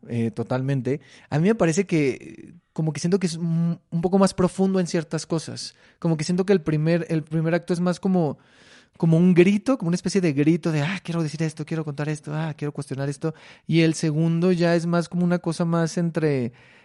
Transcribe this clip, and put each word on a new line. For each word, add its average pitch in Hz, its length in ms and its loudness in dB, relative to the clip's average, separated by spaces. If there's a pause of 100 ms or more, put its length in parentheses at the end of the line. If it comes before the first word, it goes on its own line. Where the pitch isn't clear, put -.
eh, 113 220 -2
totalmente. 131 680 -4 (280)
A 139 80 -2
mí 165 100 2
me 226 80 4
parece 180 300 2
que, 147 680 -4 (180)
como 156 200 -2
que 147 60 -10
siento 180 200 0
que 185 80 -2
es 160 80 -4
un, 165 440 -2 (120)
un 170 100 -2
poco 185 160 2
más 190 160 4
profundo 190 460 0
en 175 80 0
ciertas 156 400 -4
cosas. 139 480 -6 (240)
Como 165 180 0
que 156 60 -4
siento 180 240 0
que 208 60 4
el 185 80 4
primer, 160 480 0
el 160 140 0
primer 160 300 -2
acto 175 200 -2
es 170 60 -2
más 180 200 -2
como 180 400 0 (580)
como 165 200 4
un 180 160 6
grito, 202 440 4
como 165 120 -4
una 175 60 0
especie 185 260 -2
de 165 120 2
grito 156 380 2
de, 151 100 0
"Ah, 180 220 -2
quiero 170 200 -4
decir 151 200 -6
esto, 151 220 -6
quiero 160 180 -4
contar 147 260 -6
esto, 151 260 -8
ah, 156 200 -4
quiero 147 160 -6
cuestionar 139 380 -6
esto". 156 240 -6 (340)
Y 160 140 4
el 160 140 4
segundo 165 560 0
ya 170 240 2
es 165 100 0
más 170 240 0
como 175 160 -2
una 175 140 0
cosa 170 260 -4
más 165 320 0
entre, 156 560 -2 (320)